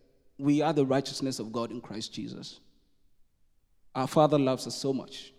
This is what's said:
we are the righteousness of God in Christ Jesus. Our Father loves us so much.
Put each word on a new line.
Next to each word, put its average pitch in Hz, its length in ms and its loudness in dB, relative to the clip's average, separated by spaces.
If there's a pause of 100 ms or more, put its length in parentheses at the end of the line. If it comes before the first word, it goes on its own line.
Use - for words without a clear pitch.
(380)
we 143 240 4
are 160 100 2
the 147 140 4
righteousness 135 520 0
of 110 140 -8
God 117 180 -4
in 120 100 -10
Christ 107 320 -10
Jesus. - 480 -12 (1300)
Our 131 120 -2
Father 151 320 6
loves 131 280 2
us 117 100 -6
so 139 160 -2
much. - 460 -10